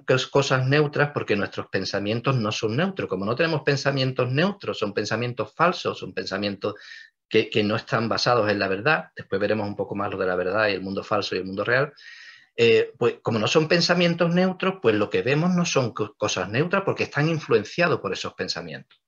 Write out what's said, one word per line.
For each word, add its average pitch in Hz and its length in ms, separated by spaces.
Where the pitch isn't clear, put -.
cos-, 131 220
cosas 131 380
neutras 147 480
porque 107 220
nuestros 95 320
pensamientos 104 680
no 107 160
son 110 240
neutros. 190 320
Como 95 160
no 113 100
tenemos 160 280
pensamientos 131 680
neutros, 151 480
son 104 140
pensamientos 110 600
falsos, 165 440
son 92 140
pensamientos 101 640
que, 110 200
que 110 140
no 104 140
están 113 320
basados 107 420
en 101 80
la 98 100
verdad. 110 460
Después - 260
veremos 104 260
un 104 100
poco - 180
más 101 160
lo 95 80
de 95 80
la 90 100
verdad 98 320
y 101 40
el 92 100
mundo 95 200
falso 104 320
y 95 40
el 92 60
mundo 95 200
real. 131 280
Eh, 117 440
pues 117 240
como 117 160
no 107 80
son 160 220
pensamientos 170 680
neutros, 185 480
pues 110 120
lo 104 140
que 117 140
vemos 156 320
no 175 100
son 127 300
co-, 104 220
cosas 95 320
neutras 170 360
porque 110 200
están 147 240
influenciados 120 720
por 95 120
esos - 220
pensamientos, 82 720